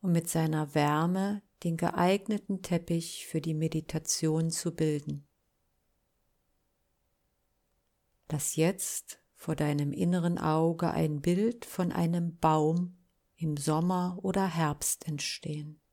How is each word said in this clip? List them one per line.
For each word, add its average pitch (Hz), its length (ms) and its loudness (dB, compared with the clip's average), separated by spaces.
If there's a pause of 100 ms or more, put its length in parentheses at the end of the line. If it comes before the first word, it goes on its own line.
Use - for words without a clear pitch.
und 185 100 2
mit 165 160 4
seiner 156 480 0
Wärme 175 680 2 (200)
den 170 140 0
geeigneten 190 840 0
Teppich 170 640 -2
für 160 120 -2
die 160 140 -2
Meditation 160 960 0
zu 165 260 -4
bilden. 147 520 -2 (3000)
Lass 151 240 -4
jetzt - 640 -2 (160)
vor - 200 -6
deinem 147 380 0
inneren 175 460 0
Auge 165 500 2
ein 156 320 0
Bild 208 440 0
von 175 260 -2
einem 170 480 0
Baum 160 580 2 (380)
im 156 200 -2
Sommer 175 680 0
oder 190 240 2
Herbst 160 600 -2
entstehen. 151 720 -6 (140)